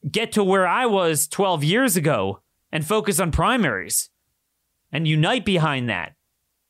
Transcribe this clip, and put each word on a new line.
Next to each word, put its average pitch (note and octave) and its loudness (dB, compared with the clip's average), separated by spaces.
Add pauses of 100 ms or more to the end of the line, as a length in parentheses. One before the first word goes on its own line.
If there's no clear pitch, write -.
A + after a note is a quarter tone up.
(100)
get A3 -4
to G#3 2
where F#3+ 2
I A3 0
was F3 2
twelve F3+ 0
years A3 2
ago A#2 -2 (280)
and D#3 -4
focus G3+ 0
on E3+ 0
primaries D#3 0 (840)
and D#3 -2
unite E3 2
behind D3+ 0
that F2+ -4 (560)